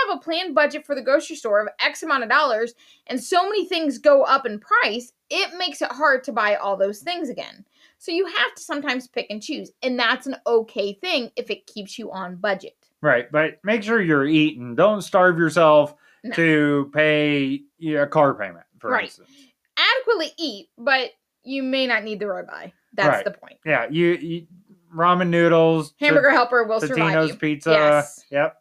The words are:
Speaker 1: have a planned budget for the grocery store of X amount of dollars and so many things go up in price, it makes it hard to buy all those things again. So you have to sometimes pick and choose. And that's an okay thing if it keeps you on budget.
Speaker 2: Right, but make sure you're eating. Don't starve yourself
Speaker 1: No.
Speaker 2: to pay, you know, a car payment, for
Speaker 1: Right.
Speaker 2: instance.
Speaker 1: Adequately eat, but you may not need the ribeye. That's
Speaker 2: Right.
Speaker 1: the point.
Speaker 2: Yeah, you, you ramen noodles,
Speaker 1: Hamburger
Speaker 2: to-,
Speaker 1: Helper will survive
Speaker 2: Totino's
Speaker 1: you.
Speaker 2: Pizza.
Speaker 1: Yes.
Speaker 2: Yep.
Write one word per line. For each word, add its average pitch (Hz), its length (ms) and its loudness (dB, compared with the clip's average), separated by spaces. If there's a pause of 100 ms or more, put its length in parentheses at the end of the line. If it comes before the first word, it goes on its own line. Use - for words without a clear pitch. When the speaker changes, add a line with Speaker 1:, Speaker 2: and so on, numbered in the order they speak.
Speaker 1:
have 359 100 -4
a - 20 -12
planned 330 360 -6
budget 294 300 0
for 285 100 -6
the 262 60 -8
grocery 285 360 -2
store 208 240 0
of 208 80 -4 (100)
X 285 240 -4
amount 277 200 -2
of 214 60 -6
dollars 240 440 0 (340)
and 247 160 -6
so 349 200 0
many 403 220 -4
things 320 320 -4
go 277 260 4
up 269 220 0
in 208 140 -6
price, 240 540 -2 (160)
it 349 280 -4
makes 349 240 -6
it 277 100 -4
hard 262 340 0
to 247 80 -8
buy 208 220 0
all 196 200 -4
those 196 240 -2
things 339 300 -8
again. 52 360 -14 (320)
So - 140 -12
you 349 140 0
have 403 300 -2
to - 60 -20
sometimes 285 460 -6
pick - 220 -8
and 214 120 -12
choose. 208 300 -12 (100)
And 254 160 -4
that's 247 300 -2
an 269 80 -8 (100)
okay 226 480 -2
thing 294 440 -4
if 226 120 -8
it 202 160 -10
keeps - 320 -16
you 214 140 -12
on 185 240 -10
budget. 190 400 -4 (260)
Speaker 2:
Right, 123 300 2
but 151 320 0
make 208 200 -2
sure 220 180 0
you're 147 260 2
eating. 151 480 0
Don't 196 260 4
starve 180 360 2
yourself 156 580 4 (300)
Speaker 1:
No. 214 100 -8
Speaker 2:
to 147 580 2
pay, 147 680 0 (160)
you 156 180 -6
know, 143 80 2
a 143 40 -4
car 143 260 2
payment, 92 320 -10 (140)
for 113 120 -8
Speaker 1:
Right. 214 140 -2
Speaker 2:
instance. - 240 -20 (480)
Speaker 1:
Adequately 427 600 0
eat, 240 400 -10
but 254 340 -2 (320)
you 269 200 -8
may 262 240 -2
not 220 160 -2
need 214 160 -10
the 208 60 -8
ribeye. 180 480 -12 (200)
That's 196 140 0
Speaker 2:
Right. 110 180 0
Speaker 1:
the 202 60 -4
point. - 340 -20
Speaker 2:
Yeah, 127 240 -2
you, 170 260 2
you 165 320 -10 (460)
ramen 175 360 2
noodles, 165 720 4
Speaker 1:
Hamburger 285 300 4
Speaker 2:
to-, 320 40 4
Speaker 1:
Helper 247 300 2
will 220 160 -2
survive 160 320 0
Speaker 2:
Totino's 160 180 2
Speaker 1:
you. - 60 -12
Speaker 2:
Pizza. 151 340 -4
Speaker 1:
Yes. 147 580 2
Speaker 2:
Yep. 147 320 -2